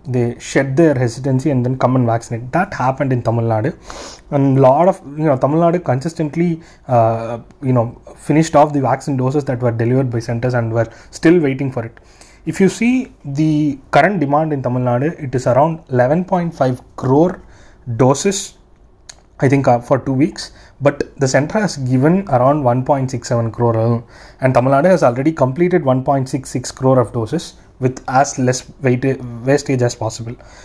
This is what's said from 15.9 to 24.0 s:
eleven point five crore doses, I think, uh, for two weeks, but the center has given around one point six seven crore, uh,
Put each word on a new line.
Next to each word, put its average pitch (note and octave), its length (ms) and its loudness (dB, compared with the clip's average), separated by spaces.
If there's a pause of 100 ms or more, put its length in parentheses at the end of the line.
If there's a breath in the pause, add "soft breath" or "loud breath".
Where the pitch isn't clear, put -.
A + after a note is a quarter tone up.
eleven C3+ 340 2
point F3 280 -2
five B2+ 300 -2 (140)
crore D3+ 440 2 (580 soft breath)
doses, C#3+ 560 0 (840)
I C#3 100 2
think, C#3 200 2
uh, C#3 100 4
for C#3 220 0
two C3+ 140 -4
weeks, D#3 360 -2 (300 soft breath)
but - 400 -2
the C3+ 80 0
center D3+ 320 0
has G3+ 160 -4
given C#3 520 2
around C3+ 360 2
one B2+ 200 2
point C3+ 260 0
six - 180 -8
seven A#2 240 -2
crore, A#2 240 0
uh, A#2 240 0 (400 loud breath)